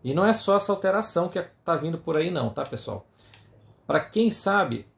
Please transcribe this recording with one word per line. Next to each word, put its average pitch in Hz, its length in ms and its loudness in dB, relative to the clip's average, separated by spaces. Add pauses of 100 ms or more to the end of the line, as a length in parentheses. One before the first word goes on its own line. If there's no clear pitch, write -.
E 131 80 -2
não 185 140 4
é 220 80 6
só 202 220 2
essa 202 140 0
alteração 196 600 0
que 185 100 -4 (240)
tá 165 120 0
vindo 165 200 -4
por 160 180 -6
aí 160 160 0
não, 127 200 -2
tá, 143 120 -6
pessoal? - 440 -8 (800)
Pra 151 140 0
quem 220 300 2
sabe 175 560 0 (120)